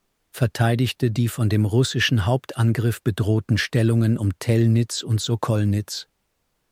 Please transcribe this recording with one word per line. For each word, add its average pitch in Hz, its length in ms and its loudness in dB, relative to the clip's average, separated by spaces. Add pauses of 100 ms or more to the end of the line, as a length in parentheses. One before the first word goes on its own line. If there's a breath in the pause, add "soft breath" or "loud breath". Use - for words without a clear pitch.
(300)
verteidigte 120 800 0
die 117 180 0
von 113 200 -2
dem 107 160 2
russischen 113 600 0
Hauptangriff 117 760 -2
bedrohten 107 560 0
Stellungen 113 600 0
um 101 200 -2
Tellnitz 117 640 0
und 113 180 -2
Sokolnitz. 104 840 -2 (640)